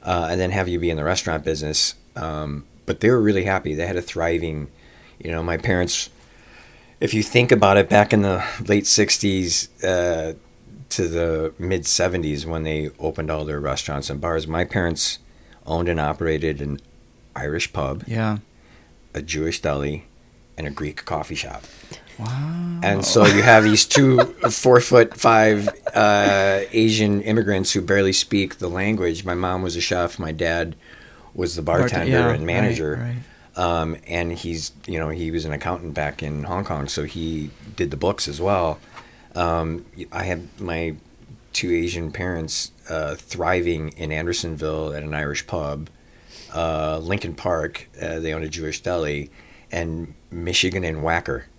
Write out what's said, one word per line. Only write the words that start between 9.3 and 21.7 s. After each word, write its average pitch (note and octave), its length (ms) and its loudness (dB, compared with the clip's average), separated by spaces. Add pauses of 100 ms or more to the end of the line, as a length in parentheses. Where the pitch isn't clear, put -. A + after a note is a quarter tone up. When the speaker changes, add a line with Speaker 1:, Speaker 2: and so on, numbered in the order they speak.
Speaker 1:
uh, F2 500 0 (560)
to F2+ 180 -2
the E2 500 -2
mid F2 300 -2
seventies E2 580 0
when D#2+ 180 -4
they D#2 260 -2 (100)
opened D#2 320 -4
all D2+ 140 -4
their D2+ 160 -6
restaurants C#2 480 -6
and C#2+ 120 -6
bars, D#2+ 240 -2
my E2 200 -2
parents - 540 -2 (460)
owned E2+ 240 -2
and E2 120 0
operated D#2 600 -2
an C#2+ 180 -6 (540)
Irish D2 380 -6
pub, C#2 360 -4
Speaker 2:
Yeah. A2 320 -2 (760)
Speaker 1:
a C#2+ 80 -8
Jewish D#2+ 400 -4
deli, C#2+ 420 -2 (540)
and D#2 100 -8
a - 20 -6
Greek D2 360 -8
coffee D2+ 300 -6
shop. - 280 -10 (560)